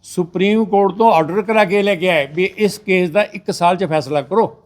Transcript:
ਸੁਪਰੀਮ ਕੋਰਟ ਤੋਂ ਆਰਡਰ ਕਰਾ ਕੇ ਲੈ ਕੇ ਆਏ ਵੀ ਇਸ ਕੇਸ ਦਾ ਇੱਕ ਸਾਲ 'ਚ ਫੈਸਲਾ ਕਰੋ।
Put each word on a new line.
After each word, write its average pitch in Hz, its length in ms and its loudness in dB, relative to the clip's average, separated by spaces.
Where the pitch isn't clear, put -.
ਸੁਪਰੀਮ 196 600 -2
ਕੋਰਟ 196 300 0
ਤੋਂ 226 160 4
ਆਰਡਰ 165 300 2
ਕਰਾ 214 240 2
ਕੇ 196 180 0
ਲੈ 202 120 0
ਕੇ 180 140 -2
ਆਏ 151 260 0
ਵੀ 185 220 0
ਇਸ 208 220 -2
ਕੇਸ 180 300 0
ਦਾ 202 120 0
ਇੱਕ 202 300 -8
ਸਾਲ 175 240 0
'ਚ 185 100 -4
ਫੈਸਲਾ 147 360 -2
ਕਰੋ। 190 440 -2